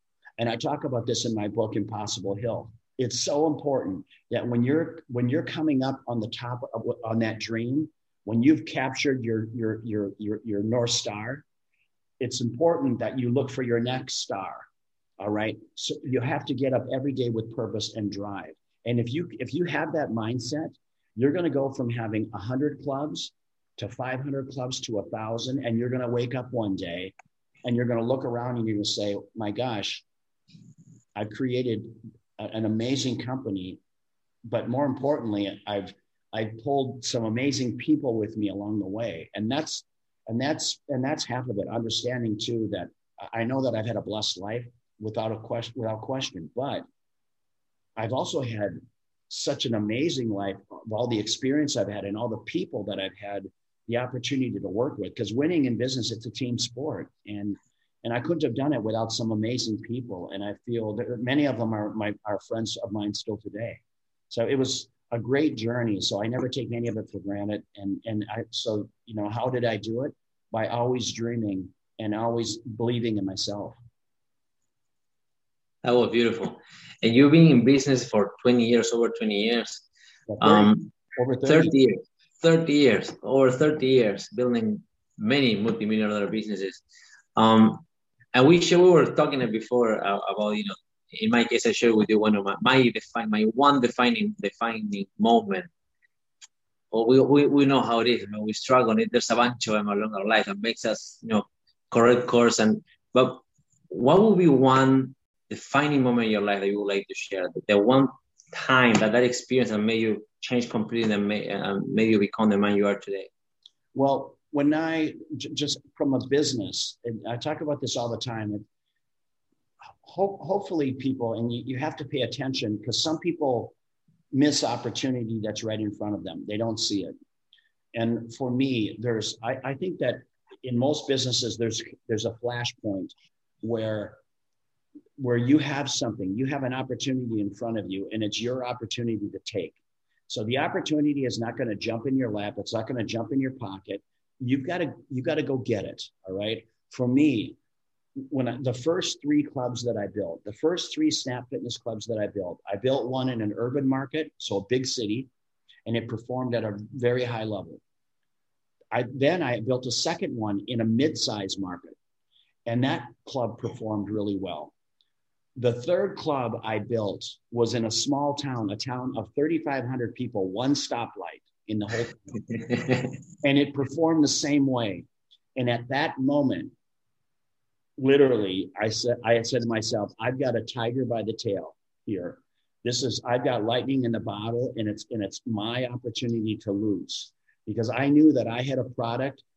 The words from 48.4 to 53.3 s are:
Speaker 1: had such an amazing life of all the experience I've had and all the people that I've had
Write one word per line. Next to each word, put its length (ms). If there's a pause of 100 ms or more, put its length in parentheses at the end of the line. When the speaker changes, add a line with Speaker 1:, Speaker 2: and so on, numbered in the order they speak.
Speaker 1:
had 380 (480)
such 360
an 100
amazing 540
life 280 (140)
of 220
all 140
the 120
experience 580
I've 120
had 160
and 140
all 100
the 100
people 460
that 140
I've 200
had 280 (420)